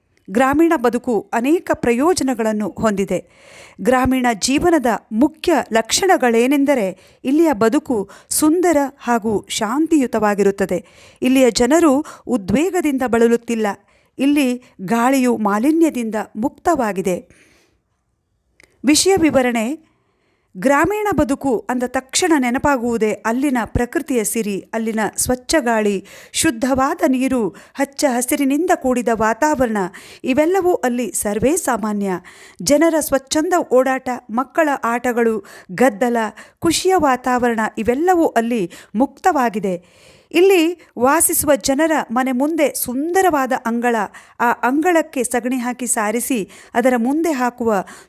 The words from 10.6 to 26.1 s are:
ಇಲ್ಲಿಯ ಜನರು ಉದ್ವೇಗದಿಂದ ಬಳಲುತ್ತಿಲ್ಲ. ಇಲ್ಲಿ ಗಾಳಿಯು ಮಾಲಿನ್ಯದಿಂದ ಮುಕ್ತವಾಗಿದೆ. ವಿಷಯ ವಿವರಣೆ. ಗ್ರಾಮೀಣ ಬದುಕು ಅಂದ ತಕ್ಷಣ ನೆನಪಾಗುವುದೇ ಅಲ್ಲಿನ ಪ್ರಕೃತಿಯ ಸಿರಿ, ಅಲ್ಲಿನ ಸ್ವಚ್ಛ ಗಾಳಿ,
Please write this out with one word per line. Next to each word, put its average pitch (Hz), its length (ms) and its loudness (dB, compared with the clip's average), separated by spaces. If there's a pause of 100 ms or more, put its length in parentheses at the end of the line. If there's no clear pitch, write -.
ಇಲ್ಲಿಯ 254 300 4
ಜನರು 277 540 2 (220)
ಉದ್ವೇಗದಿಂದ 269 800 -2
ಬಳಲುತ್ತಿಲ್ಲ. 233 600 0 (520)
ಇಲ್ಲಿ 269 440 0 (180)
ಗಾಳಿಯು 240 560 2
ಮಾಲಿನ್ಯದಿಂದ 226 800 0 (200)
ಮುಕ್ತವಾಗಿದೆ. 214 960 -2 (1600)
ವಿಷಯ 302 300 4
ವಿವರಣೆ. 254 720 0 (680)
ಗ್ರಾಮೀಣ 330 580 0
ಬದುಕು 269 540 -2
ಅಂದ 247 180 -2
ತಕ್ಷಣ 262 500 -2
ನೆನಪಾಗುವುದೇ 240 720 0
ಅಲ್ಲಿನ 254 540 -2
ಪ್ರಕೃತಿಯ 240 580 -2
ಸಿರಿ, 208 360 -4 (140)
ಅಲ್ಲಿನ 220 260 -4 (180)
ಸ್ವಚ್ಛ 254 420 -2
ಗಾಳಿ, 214 460 0 (260)